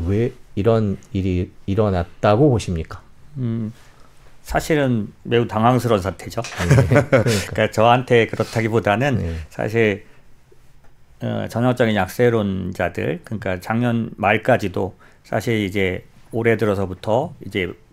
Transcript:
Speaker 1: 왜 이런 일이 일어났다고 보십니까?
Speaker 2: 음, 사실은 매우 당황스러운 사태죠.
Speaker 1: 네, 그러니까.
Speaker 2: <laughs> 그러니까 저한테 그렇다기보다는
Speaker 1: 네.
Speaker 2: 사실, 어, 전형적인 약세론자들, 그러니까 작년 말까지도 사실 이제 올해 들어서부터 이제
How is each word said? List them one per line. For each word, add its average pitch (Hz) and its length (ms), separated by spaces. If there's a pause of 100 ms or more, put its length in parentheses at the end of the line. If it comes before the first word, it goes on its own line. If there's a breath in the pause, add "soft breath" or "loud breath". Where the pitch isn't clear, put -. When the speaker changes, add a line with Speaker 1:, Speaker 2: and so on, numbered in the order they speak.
Speaker 1:
왜 107 260 (220)
이런 104 440 (140)
일이 92 380 (140)
일어났다고 104 840
보십니까? 92 500 (380)
Speaker 2:
음, 113 340 (680 soft breath)
사실은 135 680 (140)
매우 120 260
당황스러운 113 540
사태죠. 95 400
Speaker 1:
네, 95 440
그러니까. 131 380
Speaker 2:
<laughs> - 0
그러니까 107 460
저한테 120 560
그렇다기보다는 110 920
Speaker 1:
네. 85 160 (140)
Speaker 2:
사실, 110 560 (1160 soft breath)
어, 110 260
전형적인 120 480
약세론자들, 101 1300
그러니까 95 360
작년 117 560
말까지도 101 800 (300 soft breath)
사실 110 400
이제 95 400 (300)
올해 113 220
들어서부터 104 800 (120)
이제 95 240 (220)